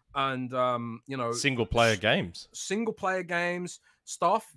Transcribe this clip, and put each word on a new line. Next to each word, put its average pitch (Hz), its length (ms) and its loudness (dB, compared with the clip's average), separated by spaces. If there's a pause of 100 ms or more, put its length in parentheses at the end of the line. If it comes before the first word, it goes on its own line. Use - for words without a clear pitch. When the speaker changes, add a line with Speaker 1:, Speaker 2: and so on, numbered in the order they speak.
(140)
Speaker 1:
and, 131 380 -2
um, 120 540 0
you 135 100 -8
know, 120 160 0
Speaker 2:
Single 120 340 0
player 117 260 4
Speaker 1:
s-, 101 80 0
Speaker 2:
games. 156 520 0
Speaker 1:
single 214 400 -4
player 185 300 -2
games, 175 580 -4 (240)
Starf-, 196 380 2 (140)